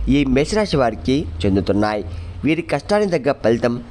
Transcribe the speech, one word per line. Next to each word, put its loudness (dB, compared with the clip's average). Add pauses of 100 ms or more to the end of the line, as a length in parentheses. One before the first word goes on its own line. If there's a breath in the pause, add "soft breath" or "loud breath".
ఈ 4
మేషరాశి 0
వారికి 2 (200)
చెందుతున్నాయి. 0 (380 loud breath)
వీరి 0
కష్టానికి 0
తగ్గ 0
ఫలితం 0